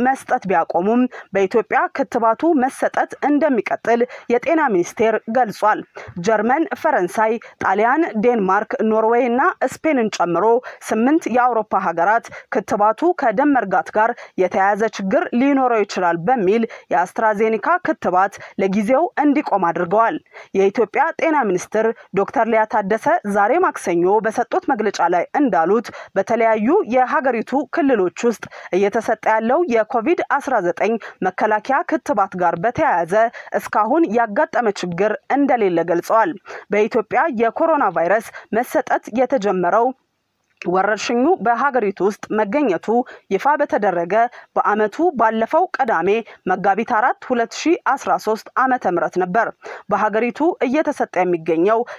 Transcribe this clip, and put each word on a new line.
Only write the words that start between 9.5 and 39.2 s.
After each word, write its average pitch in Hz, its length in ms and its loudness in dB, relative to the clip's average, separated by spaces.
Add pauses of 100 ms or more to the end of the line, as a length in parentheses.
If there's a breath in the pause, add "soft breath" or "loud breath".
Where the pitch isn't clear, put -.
ስፔንን 262 460 0
ጨምሮ 170 340 0 (380 loud breath)
ስምንት 247 480 2
የአውሮፓ 240 500 0
ሀገራት 185 440 0 (260 loud breath)
ክትባቱ 208 320 -2 (320)
ከደም 269 360 0
መርጋት 202 400 0
ጋር 214 180 2 (280 loud breath)
የተያያዘ 196 540 0
ችግር 208 320 -2 (120)
ሊኖረው 254 460 2
ይችላል 180 400 0
በሚል 220 420 2 (260 loud breath)
የአስትራዜኒካ 220 800 0 (160)
ክትባት 196 500 0 (240 loud breath)
ለጊዜው 208 460 2 (160)
እንዲቆም 277 460 2
አድርገዋል። 175 520 0 (360 loud breath)
የኢትዮጵያ 196 500 2 (120)
ጤና 311 300 0
ሚኒስትር 202 400 -2 (300 loud breath)
ዶክተር 202 320 0
ሊያ 220 220 2
ታደሰ 214 340 -2 (280)
ዛሬ 208 200 2 (100)
ማክሰኞ 320 220 -2 (380)
በሰጡት 226 460 -2
መግለጫ 214 380 -2
ላይ 170 180 2 (120)
እንዳሉት 208 520 2 (260 loud breath)
በተለያዩ 220 540 0 (240)
የሀገሪቱ 254 420 0 (380)
ክልሎች 220 520 0
ውስጥ 233 200 -2 (300 loud breath)
እየተሰጠ 208 520 -2
ያለው 220 340 2 (120)
የኮቪድ 226 500 0 (100)
አስራ 269 300 -2
ዘጠኝ 180 320 0 (300 loud breath)
መከላከያ 214 540 0 (100)
ክትባት 208 500 -2
ጋር 175 240 0
በተያያዘ 214 520 0 (420 loud breath)
እስካሁን 220 560 0
ያጋጠመ 233 640 0
ችግር 185 380 -2 (180)
እንደሌለ 233 520 2
ገልጸዋል። 175 480 0 (380 loud breath)
በኢትዮጵያ 208 520 0 (160)
የኮሮና 277 560 0
ቫይረስ 175 320 0 (280 loud breath)
መሰጠት - 520 -2 (100)
የተጀመረው 202 720 0 (720)